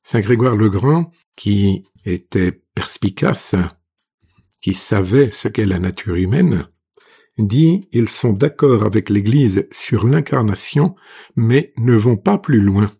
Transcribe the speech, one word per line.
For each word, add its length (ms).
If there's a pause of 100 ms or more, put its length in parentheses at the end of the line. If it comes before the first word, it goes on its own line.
Saint 200
Grégoire 340
le 140
Grand, 420 (240)
qui 480 (220)
était 560 (140)
perspicace, 800 (1040)
qui 140
savait 560
ce 160
qu'est 180
la 140
nature 360
humaine, 520 (720)
dit : « 520
Ils 180
sont 240
d'accord 500
avec 260
l'Église 600
sur 340
l'incarnation, 920 (400)
mais 420
ne 180
vont 220
pas 200
plus 220
loin. » 400